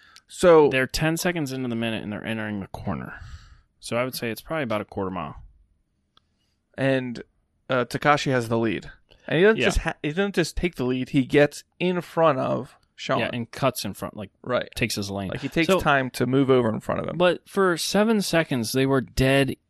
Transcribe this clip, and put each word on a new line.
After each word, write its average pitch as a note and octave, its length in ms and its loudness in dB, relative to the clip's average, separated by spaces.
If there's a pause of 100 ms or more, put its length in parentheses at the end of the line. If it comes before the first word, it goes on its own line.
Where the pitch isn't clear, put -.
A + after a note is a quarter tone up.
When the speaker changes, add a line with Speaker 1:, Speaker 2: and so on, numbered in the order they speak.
(280)
Speaker 1:
So D#3+ 400 6
Speaker 2:
they're C3 180 0
ten D#3+ 300 -2
seconds E3 360 -4
into C3 160 -6
the A#2 80 -4
minute, A2+ 260 -4
and G#2 100 -8
they're - 120 -8
entering G#2+ 360 -6
the F#2 80 -8
corner. - 500 -8 (600)
So - 160 -8
I C3 80 0
would B2+ 100 -6
say A#2 160 -6
it's A2 120 -10
probably D#3+ 220 -6
about G#2+ 180 -2
a - 20 -14
quarter G2 260 -6
mile. E2+ 260 -8 (1400)
Speaker 1:
And, C3 460 -2 (460)
uh, B2+ 160 0
Takashi D3 460 2
has A#2+ 180 0
the A#2 100 0
lead. A2 320 -2 (360)
And C#3+ 120 0
he F3+ 60 4
doesn't A3 140 4
Speaker 2:
Yeah. B2+ 60 0
Speaker 1:
just F#3+ 140 2
ha-, - 240 -2
he D#3 80 -4
doesn't G3 240 -4
just E3 220 0
take F3 200 -4
the C3 80 -4
lead. B2+ 260 -2
He C3+ 140 4
gets C#3+ 400 2 (140)
in F3 220 -2
front D#3+ 380 2
of B2+ 380 -4 (200)
Sean. C3 240 -2
Speaker 2:
Yeah, A2+ 120 -2
and A#2 180 -6
cuts - 340 -2
in G2 100 -6
front, - 220 -10
like, G#2 140 -12 (120)
Speaker 1:
Right. A#2+ 320 -2
Speaker 2:
takes A#2 200 -2
his G2 160 -6
lane. G2 180 -6
Speaker 1:
Like, - 120 -6
he C3+ 80 -6
takes E3 200 0
Speaker 2:
So F#3 120 4
Speaker 1:
time B2+ 300 0
to - 160 -2
move C3 240 4
over B2 180 6
in G#2+ 120 -2
front - 200 -4
of - 80 -6
him. - 80 -6
Speaker 2:
But F3 320 0
for F#3 300 0
seven G#3+ 420 2
seconds, D3+ 520 0
they C3 140 2
were C3+ 140 4
dead C3+ 560 2 (140)